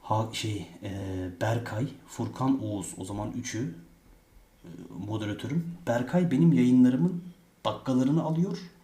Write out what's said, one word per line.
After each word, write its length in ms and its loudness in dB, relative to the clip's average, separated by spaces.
Ha, 300 -2
şey, 360 -6
e, 80 -8
Berkay, 480 -2
Furkan, 560 -2
Oğuz. 340 -6
O 80 -10
zaman 280 -6
üçü, 420 -6
e, 40 -18
moderatörüm. 680 -4
Berkay 440 2
benim 220 6
yayınlarımın 720 6
dakikalarını 580 2
alıyor. 360 0